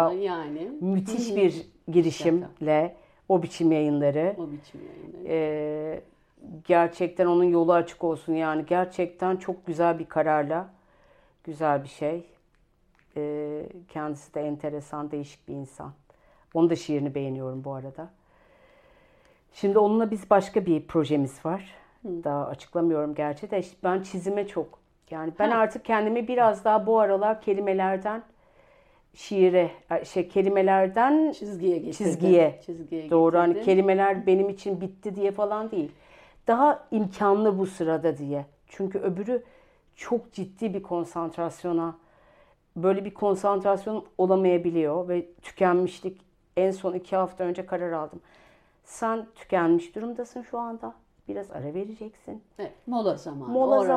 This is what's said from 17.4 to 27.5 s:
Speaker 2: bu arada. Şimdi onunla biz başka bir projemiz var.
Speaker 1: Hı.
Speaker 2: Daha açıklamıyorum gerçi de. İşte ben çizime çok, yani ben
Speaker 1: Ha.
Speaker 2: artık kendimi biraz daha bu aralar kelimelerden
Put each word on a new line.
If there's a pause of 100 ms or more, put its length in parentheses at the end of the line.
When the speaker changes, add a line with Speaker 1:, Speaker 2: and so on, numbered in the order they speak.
Speaker 2:
bu
arada. (1400)
Şimdi
onunla
biz
başka
bir
projemiz
var. (280)
Speaker 1:
Hı.
Speaker 2:
Daha
açıklamıyorum
gerçi
de.
İşte
ben
çizime
çok, (320)
yani
ben
Speaker 1:
Ha.
Speaker 2:
artık
kendimi
biraz
daha
bu
aralar
kelimelerden (880)